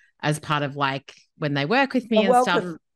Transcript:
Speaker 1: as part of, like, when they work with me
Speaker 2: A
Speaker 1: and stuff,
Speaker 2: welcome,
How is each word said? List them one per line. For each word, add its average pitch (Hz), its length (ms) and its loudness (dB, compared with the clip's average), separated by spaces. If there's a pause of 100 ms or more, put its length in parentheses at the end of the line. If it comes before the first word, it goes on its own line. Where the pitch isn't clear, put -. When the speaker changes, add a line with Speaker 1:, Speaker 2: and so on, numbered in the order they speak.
(220)
Speaker 1:
as 151 180 -2
part 147 240 -2
of, 139 120 -6
like, 139 380 -4 (240)
when 147 160 -4
they 143 120 0
work 262 280 0
with 254 160 -2
me 214 160 2
Speaker 2:
A 233 60 4
Speaker 1:
and 247 120 6
stuff, 180 200 0
Speaker 2:
welcome, 175 160 -10 (160)